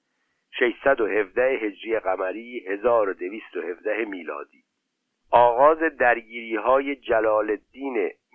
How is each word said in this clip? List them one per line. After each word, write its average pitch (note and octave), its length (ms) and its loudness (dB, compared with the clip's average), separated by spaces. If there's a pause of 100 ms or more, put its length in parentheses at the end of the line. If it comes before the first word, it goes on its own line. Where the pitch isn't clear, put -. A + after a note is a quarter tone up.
(580)
ششصد B2+ 420 0
و G#2 60 0
هفده G#2+ 560 0
هجری G#2+ 360 -4
قمری، F#2+ 680 -6
هزار G#2+ 400 0
و F#2 60 -4
دویست F#2+ 420 -10
و E2 60 -8
هفده F2+ 420 -6
میلادی. D#2 600 -12 (640)
آغاز A#2+ 480 6
درگیری‌های A#2+ 1160 0
جلال A2 540 0
الدین A#2 600 -6 (240)